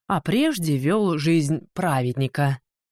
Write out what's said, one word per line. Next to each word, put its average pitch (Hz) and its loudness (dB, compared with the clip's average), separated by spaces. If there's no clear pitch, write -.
а 165 -2
прежде 196 0
вёл 175 0
жизнь 156 0
праведника. 135 -2